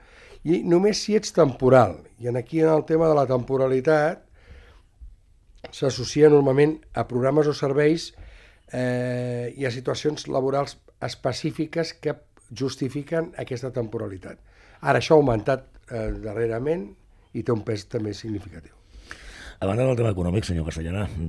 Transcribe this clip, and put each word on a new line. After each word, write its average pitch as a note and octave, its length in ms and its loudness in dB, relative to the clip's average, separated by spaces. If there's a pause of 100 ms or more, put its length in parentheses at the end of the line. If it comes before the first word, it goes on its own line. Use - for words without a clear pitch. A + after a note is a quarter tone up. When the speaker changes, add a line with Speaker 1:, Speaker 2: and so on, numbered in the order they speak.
(440)
Speaker 1:
i E3+ 180 2
només F#3+ 400 2
si G#3 140 0
ets G#3 160 -2
temporal. B2+ 640 6 (240)
I A#2+ 80 -6
en A#2+ 80 -2
aquí, D#3+ 240 -4
en D#3+ 100 4
el D#3 160 2
tema D#3+ 220 2
de D3+ 80 4
la C#3 100 2
temporalitat, C3 960 0 (1500)
s'associa C#3 580 2
normalment D3 460 4 (180)
a A#2 140 -2
programes C#3 420 2
o C#3+ 60 0
serveis, D3 560 0 (580)
eh, B2 880 -4
i C3+ 100 -4
a B2 80 -2
situacions C#3+ 540 -4
laborals C3+ 480 -2 (260)
específiques D3+ 920 -4
que D3 200 -6 (400)
justifiquen C#3+ 840 -4
aquesta B2+ 360 -8
temporalitat. A2 640 -8 (440)
Ara, C#3 180 4
això D#3+ 160 6
ha - 20 10
augmentat, B2+ 480 2 (240)
eh, A2 220 -6 (100)
darrerament A#2 680 -4 (460)
i A#2 80 -6
té B2 100 0
un A2 120 -2
pes G#2 240 -6
també G#2+ 260 -6
significatiu. F#2+ 580 -10 (840)
Speaker 2:
A F#2 80 -2
banda A2+ 200 0
del C3 100 2
tema A2+ 160 2
econòmic, F2+ 320 0
senyor E2 220 -2
Castellana, E2 420 -6 (200)